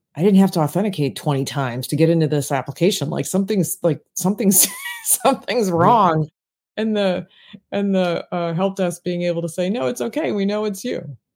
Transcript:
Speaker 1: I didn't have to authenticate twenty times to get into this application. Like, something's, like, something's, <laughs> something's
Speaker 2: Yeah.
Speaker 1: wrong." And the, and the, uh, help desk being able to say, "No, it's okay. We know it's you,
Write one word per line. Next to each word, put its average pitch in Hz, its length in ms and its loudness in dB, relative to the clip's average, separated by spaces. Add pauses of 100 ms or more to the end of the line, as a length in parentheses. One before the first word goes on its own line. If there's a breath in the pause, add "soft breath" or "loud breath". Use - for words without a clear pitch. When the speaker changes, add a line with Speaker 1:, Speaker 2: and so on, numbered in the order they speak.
(180)
Speaker 1:
I 147 40 -4
didn't 190 200 6
have 185 100 4
to 180 80 0
authenticate 160 560 -2
twenty 139 300 -2
times 127 420 -4
to - 80 -4
get 160 140 4
into 165 180 4
this 147 240 -2
application. 147 580 0
Like, 139 160 -4
something's, 190 560 -2
like, 160 200 0 (140)
something's, 202 520 2 (200)
<laughs> - 180 -10
something's 226 640 0
Speaker 2:
Yeah. 175 60 0
Speaker 1:
wrong." 170 520 4 (480)
And 220 220 0
the, 185 300 0 (440 loud breath)
and 202 240 0
the, 175 380 0
uh, 170 200 -2
help 190 220 0
desk 175 300 -4
being 175 180 -2
able 170 180 -2
to 170 80 -4
say, 185 200 -2
"No, 247 180 -2
it's 247 140 -4
okay. 247 320 -2
We 202 100 0
know 208 220 -2
it's 202 180 -6
you, 143 320 -8 (200)